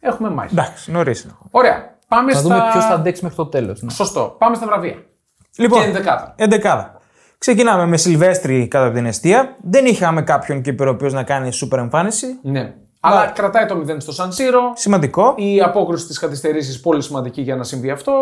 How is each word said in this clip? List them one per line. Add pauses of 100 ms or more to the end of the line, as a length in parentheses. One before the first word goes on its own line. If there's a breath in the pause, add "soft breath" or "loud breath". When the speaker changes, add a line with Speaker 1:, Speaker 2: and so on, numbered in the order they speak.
Speaker 1:
Έχουμε
μάχη.
Speaker 2:
Εντάξει,
νωρίς. (240)
Speaker 1:
Ωραία. (140)
Πάμε
Speaker 3:
Θα
Speaker 1:
στα
Speaker 3:
δούμε (120)
ποιος
θα
αντέξει
μέχρι
το
τέλος,
ναι.
Speaker 1:
Σωστό.
Πάμε
στα
βραβεία. (640)
Speaker 2:
Λοιπόν,
Speaker 1:
Και
ενδεκάδα.
Speaker 2:
ενδεκάδα. (380 soft breath)
Ξεκινάμε
με
Σιλβέστρη
κατά
την
εστία.
Δεν
είχαμε
κάποιον
Κύπρο
ο
οποίος
να
κάνει
σούπερ
εμφάνιση.
Speaker 1:
Ναι. (260)
Αλλά
Speaker 2:
Μπα-
Speaker 1:
κρατάει
το
μηδέν
στο
Σαν
Σύρο. (140)
Speaker 2:
Σημαντικό.
Speaker 1:
Η
απόκρουση
της
καθυστερήσης,
πολύ
σημαντική
για
να
συμβεί
αυτό.